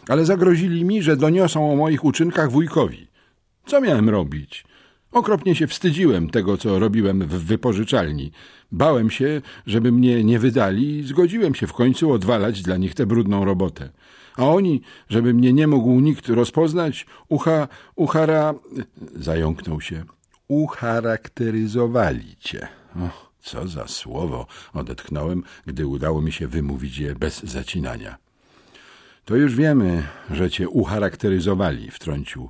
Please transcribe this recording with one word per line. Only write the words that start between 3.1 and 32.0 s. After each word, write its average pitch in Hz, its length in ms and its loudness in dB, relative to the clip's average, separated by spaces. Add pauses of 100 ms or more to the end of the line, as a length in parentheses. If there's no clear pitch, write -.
Co 285 160 2
miałem 123 280 4
robić? 76 560 -4 (460)
Okropnie 196 440 2
się 156 120 0
wstydziłem 139 600 2
tego, 98 280 0
co 98 220 0
robiłem 98 480 2
w 82 180 -4
wypożyczalni. 95 840 0 (400)
Bałem 117 380 2
się, 143 320 -2 (240)
żeby 113 260 2
mnie 120 320 4
nie 117 160 4
wydali 120 580 2
i 147 60 -6
zgodziłem 170 520 2
się 98 120 -4
w - 60 -8
końcu 131 380 2
odwalać 104 500 0
dla 90 160 -2
nich 92 180 -2
tę 123 100 -2
brudną 101 400 0
robotę. 90 440 -2 (480)
A 123 80 0
oni, 165 360 2 (280)
żeby 117 240 2
mnie 123 200 6
nie 151 140 4
mógł 127 320 4
nikt 143 300 0
rozpoznać, 156 760 0 (260)
ucha-, 156 360 0 (280)
uchara-”, 156 640 0 (560)
zająknął 80 680 -4
się, 80 220 -10 (440)
„ucharakteryzowali 113 1900 -2
cię”. - 280 -12 (280)
Och, 87 340 -8 (100)
co - 280 -10
za 78 200 -10
słowo, - 600 -8 (260)
odetchnąłem, 76 680 -6 (220)
gdy 73 220 -6
udało 76 340 -2
mi 78 100 -2
się 76 160 -8
wymówić 69 500 -6
je 71 180 -6
bez 76 280 -6
zacinania. - 720 -10 (1080)
„To 104 100 -2
już 135 200 2
wiemy, 117 480 4 (280)
że 87 180 0
cię 87 200 -4
ucharakteryzowali”, 92 1200 0
wtrącił 71 580 -10